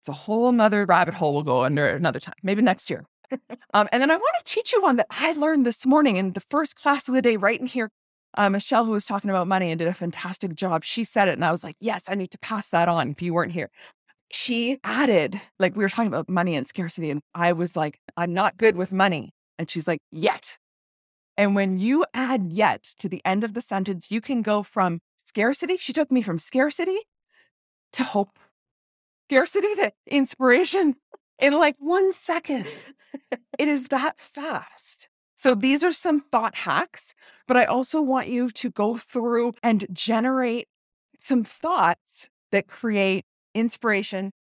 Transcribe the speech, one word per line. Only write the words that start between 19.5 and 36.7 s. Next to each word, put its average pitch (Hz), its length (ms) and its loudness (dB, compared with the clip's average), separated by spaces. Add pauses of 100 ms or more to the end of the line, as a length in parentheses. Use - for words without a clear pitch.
And 170 140 -6
she's 160 160 -4
like, 165 140 -2 (100)
"Yet." - 480 -4 (760)
And 202 200 2
when 190 240 0
you 262 340 2
add 247 320 -2
"yet" 170 380 0 (160)
to 185 100 -6
the 175 160 -10
end 196 180 0
of 214 120 -8
the 240 60 -6
sentence, 190 500 -6
you 220 100 -4
can 240 220 -4
go 208 180 0
from 180 380 -2 (180)
scarcity, 254 600 -2
she - 160 -8
took 302 180 0
me 254 100 4
from 170 160 -4
scarcity 330 640 0 (920)
to 254 100 -2
hope, 196 340 -2 (880)
scarcity 349 480 2
to 277 160 0 (140)
inspiration 285 880 4 (440)
in, 277 140 4
like, 302 260 4
one 359 340 2
second. 294 580 -4
<laughs> - 60 -16 (800)
It 302 120 2
is 269 180 0
that 269 320 -2
fast. - 880 -12 (300)
So 247 180 2
these 269 300 2
are 349 80 2
some 311 260 0
thought 226 360 -2
hacks, - 580 -4 (340)